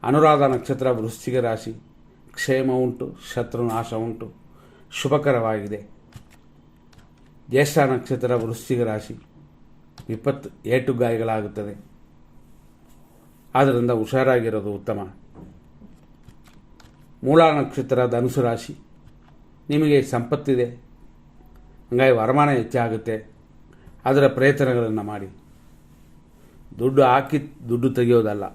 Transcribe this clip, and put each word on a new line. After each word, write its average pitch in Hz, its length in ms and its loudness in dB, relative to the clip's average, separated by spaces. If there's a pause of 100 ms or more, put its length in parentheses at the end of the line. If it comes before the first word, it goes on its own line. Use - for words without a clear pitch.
ಅನುರಾಧ 147 460 4
ನಕ್ಷತ್ರ 131 440 -2
ವೃಶ್ಚಿಕ 113 480 -4
ರಾಶಿ, 113 320 -4 (600)
ಕ್ಷೇಮ 131 440 0
ಉಂಟು, 127 300 -2 (180)
ಶತ್ರು 120 420 -6
ನಾಶ 113 320 -4
ಉಂಟು, 113 280 -8 (680)
ಶುಭಕರವಾಗಿದೆ. 113 880 -2 (1700)
ಜ್ಯೇಷ್ಠ 143 380 2
ನಕ್ಷತ್ರ 123 500 -2
ವೃಶ್ಚಿಕ 113 460 -4
ರಾಶಿ, 107 320 -6 (840)
ವಿಪತ್ತು, 135 500 -8 (200)
ಏಟು 131 260 0
ಗಾಯಗಳಾಗುತ್ತದೆ, 110 800 -4 (1800)
ಆದ್ದರಿಂದ 123 400 4
ಹುಷಾರಾಗಿರೋದು 113 800 0
ಉತ್ತಮ. 101 260 -6 (2250)
ಮೂಲ 151 200 6 (100)
ನಕ್ಷತ್ರ 131 560 -2
ಧನುಸು 123 340 -2
ರಾಶಿ, 117 300 -2 (960)
ನಿಮಗೆ 147 380 4
ಸಂಪತ್ತಿದೆ, 123 600 -2 (1160)
ಹಂಗಾಗಿ 127 300 4
ವರಮಾನ 127 360 2
ಹೆಚ್ಚಾಗುತ್ತೆ, 113 680 -2 (880)
ಅದರ 139 260 4
ಪ್ರಯತ್ನಗಳನ್ನು 123 720 2
ಮಾಡಿ. 101 240 -10 (1400)
ದುಡ್ಡು 135 320 2
ಹಾಕಿ 139 340 2 (260)
ದುಡ್ಡು 120 280 0
ತೆಗೆಯೋದಲ್ಲ 117 520 2 (100)